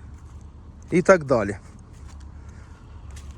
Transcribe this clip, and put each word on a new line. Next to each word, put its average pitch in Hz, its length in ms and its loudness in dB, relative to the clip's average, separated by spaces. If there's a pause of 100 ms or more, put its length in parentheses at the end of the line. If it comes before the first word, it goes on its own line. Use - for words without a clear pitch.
(920)
і 170 120 6
так 185 220 10
далі. 110 320 2 (1800)